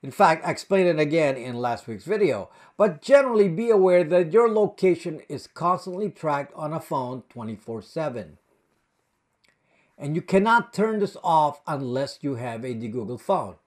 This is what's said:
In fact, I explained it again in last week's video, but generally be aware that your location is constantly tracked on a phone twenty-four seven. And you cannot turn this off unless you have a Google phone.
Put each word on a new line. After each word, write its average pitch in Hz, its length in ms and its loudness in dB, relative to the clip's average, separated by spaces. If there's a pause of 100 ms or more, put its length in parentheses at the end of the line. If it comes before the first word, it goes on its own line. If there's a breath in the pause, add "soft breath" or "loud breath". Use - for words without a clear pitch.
In 135 120 -14
fact, 165 340 2
I 170 60 -2
explained 185 360 2
it 156 120 2
again 147 360 2
in 127 200 -8
last 120 320 -4
week's 110 160 -12
video, 156 460 -2 (260 soft breath)
but 196 260 0
generally 247 460 4
be 190 200 -4
aware 185 360 6
that 165 280 2
your 233 160 6
location 185 800 0
is 143 200 -12
constantly 180 600 -4
tracked 143 460 -4
on 151 180 -8
a 160 60 -6
phone 131 500 -6
twenty-four 110 540 -12
seven. 117 560 -10 (1600)
And 143 160 -6
you 170 80 -2
cannot 208 500 2
turn 214 280 -2
this 196 240 -4
off 156 420 2
unless 135 560 -6
you 139 140 -4
have 117 280 -8
a 127 100 -6
Google 113 440 -8
phone. 120 380 -4 (100)